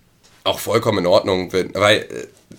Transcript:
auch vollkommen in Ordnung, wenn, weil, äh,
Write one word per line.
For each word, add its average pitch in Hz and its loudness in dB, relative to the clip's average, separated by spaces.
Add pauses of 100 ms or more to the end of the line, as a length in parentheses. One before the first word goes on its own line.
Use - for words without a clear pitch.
(440)
auch - -2
vollkommen 107 0
in 87 0
Ordnung, 92 2
wenn, 92 -2
weil, 104 4
äh, - -10 (320)